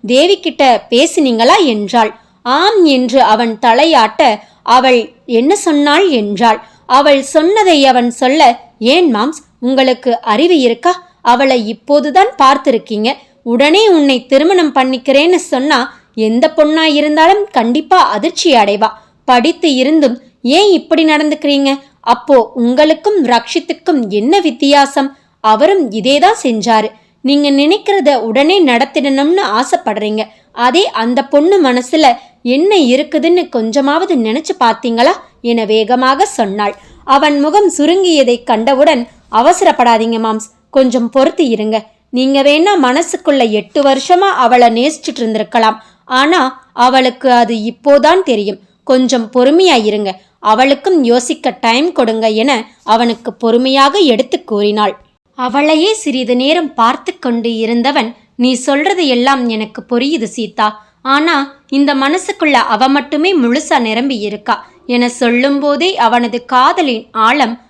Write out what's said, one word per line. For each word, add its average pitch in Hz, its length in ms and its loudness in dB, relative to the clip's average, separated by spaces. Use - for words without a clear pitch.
தேவி 285 340 2
கிட்ட 262 500 0
பேசினீங்களா?" 269 760 2
என்றாள். 214 540 -2
"ஆம்" 349 420 0
என்று 254 360 2
அவன் 220 400 0
தலையாட்ட, 302 800 2
அவள், 254 480 2
"என்ன 254 300 0
சொன்னாள்?" 302 540 0
என்றாள். 220 520 0
அவள் 277 360 2
சொன்னதை 330 640 2
அவன் 247 260 2
சொல்ல, 254 680 0
"ஏன் 277 360 2
மாம்ஸ், 254 260 -4
உங்களுக்கு 254 640 -2
அறிவு 294 380 2
இருக்கா? 254 480 -2
அவளை 247 460 0
இப்போதுதான் 294 720 0
பார்த்திருக்கீங்க, 262 760 0
உடனே 302 460 2
உன்னை 277 360 2
திருமணம் 311 500 0
பண்ணிக்கிறேன்னு 262 600 0
சொன்னா 269 640 -2
எந்த 226 400 0
பொண்ணா 311 260 2
இருந்தாலும் 320 680 0
கண்டிப்பா 262 460 0
அதிர்ச்சி 339 560 0
அடைவா. 214 340 0
படித்து 277 480 0
இருந்தும் 262 480 0
ஏன் 359 300 2
இப்படி 320 340 0
நடந்துக்கிறீங்க? 294 760 -2
அப்போ 247 520 0
உங்களுக்கும் 311 720 0
ரக்ஷித்துக்கும் 247 840 -2
என்ன 226 300 0
வித்தியாசம்?" 277 800 0
அவரும் 262 500 2
இதேதான் 269 520 0
செஞ்சாரு. 220 460 0
நீங்க 285 300 0
நினைக்கிறத 294 640 0
உடனே 277 500 0
நடத்திடணும்னு 277 840 0
ஆசைப்படுறீங்க. 214 680 -4
அதே 254 380 0
அந்த 240 340 -2
பொண்ணு 302 380 2
மனசுல 262 440 0
என்ன 302 320 0
இருக்குதுன்னு 302 760 0
கொஞ்சமாவது 277 640 -2
நினைச்சு 240 440 -4
பாத்தீங்களா? 233 540 0
என 233 240 -2
வேகமாக 247 600 0
சொன்னாள். 208 500 -4
அவன் 285 340 2
முகம் 320 380 2
சுருங்கியதை 302 640 0
கண்டவுடன், 254 640 0
"அவசரப்படாதீங்க 233 880 2
மாம்ஸ், 220 280 -4
கொஞ்சம் 247 400 0
பொறுத்து 269 380 0
இருங்க. 214 380 -4
நீங்க 269 340 0
வேணா 311 380 2
மனசுக்குள்ள 269 680 0
எட்டு 214 320 -4
வருஷமா 285 540 2
அவளை 240 320 2
நேசிச்சுட்டு 262 520 -2
இருந்திருக்கலாம். 220 580 -2
ஆனா 277 680 -2
அவளுக்கு 254 580 0
அது 233 240 2
இப்போதான் 285 680 0
தெரியும். 208 360 -2
கொஞ்சம் 254 500 0
பொறுமையா 277 520 2
இருங்க, 208 240 -4
அவளுக்கும் 277 640 0
யோசிக்க 247 580 -2
டைம் 262 300 0
கொடுங்க" 226 380 -2
என 226 380 -2
அவனுக்கு 226 500 -2
பொறுமையாக 262 640 0
எடுத்து 277 460 0
கூறினாள். 208 520 -2
அவளையே 302 580 0
சிறிது 254 420 -4
நேரம் 285 380 -2
பார்த்து 254 460 -4
கொண்டு 233 360 -4
இருந்தவன், 240 600 -2
"நீ 254 180 0
சொல்றது 302 540 -2
எல்லாம் 254 400 0
எனக்கு 214 420 -8
புரியுது 254 340 -2
சீதா. 214 440 -4
ஆனா 294 340 0
இந்த 277 260 0
மனசுக்குள்ள 302 600 -2
அவ 226 200 0
மட்டுமே 285 480 -2
முழுசா 285 440 -2
நிரம்பி 240 400 -4
இருக்கா" 208 360 -6
என 240 240 -2
சொல்லும்போதே 277 840 -2
அவனது 240 500 -2
காதலின் 262 680 -2
ஆழம் 233 440 0